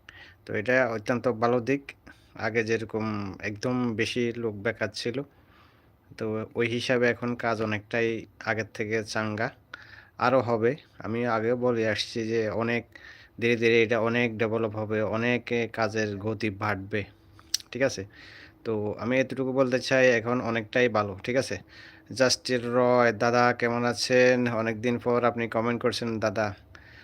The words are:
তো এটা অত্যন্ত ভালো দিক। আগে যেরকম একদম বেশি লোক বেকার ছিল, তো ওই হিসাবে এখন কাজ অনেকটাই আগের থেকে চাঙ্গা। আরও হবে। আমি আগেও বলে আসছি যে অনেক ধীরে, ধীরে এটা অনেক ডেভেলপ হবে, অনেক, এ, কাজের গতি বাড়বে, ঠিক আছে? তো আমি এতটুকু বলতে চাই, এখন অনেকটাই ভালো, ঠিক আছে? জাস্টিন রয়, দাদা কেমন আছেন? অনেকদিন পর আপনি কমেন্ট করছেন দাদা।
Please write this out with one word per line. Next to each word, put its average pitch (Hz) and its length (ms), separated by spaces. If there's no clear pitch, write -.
তো 104 80
এটা 123 340
অত্যন্ত 113 400
ভালো 120 320
দিক। 135 240
আগে 110 280
যেরকম 107 760
একদম 107 360
বেশি 117 420
লোক 113 200
বেকার 107 400
ছিল, 120 220
তো 113 80
ওই 117 120
হিসাবে 120 420
এখন 120 260
কাজ 113 260
অনেকটাই 110 640
আগের 110 280
থেকে 110 300
চাঙ্গা। 110 460
আরও 123 240
হবে। 117 340
আমি 117 280
আগেও 113 300
বলে 120 320
আসছি 110 380
যে 113 220
অনেক 113 340
ধীরে, 117 140
ধীরে 117 280
এটা 113 160
অনেক 117 380
ডেভেলপ 110 380
হবে, 107 260
অনেক, 117 500
এ, 117 220
কাজের 107 440
গতি 110 320
বাড়বে, 101 540
ঠিক 123 100
আছে? 104 240
তো 104 360
আমি 123 200
এতটুকু 131 340
বলতে 127 260
চাই, 131 280
এখন 120 340
অনেকটাই 117 480
ভালো, 104 240
ঠিক 123 120
আছে? 113 220
জাস্টিন 123 500
রয়, 123 520
দাদা 120 400
কেমন 117 320
আছেন? 123 680
অনেকদিন 113 460
পর 120 240
আপনি 117 240
কমেন্ট 117 340
করছেন 117 380
দাদা। 104 340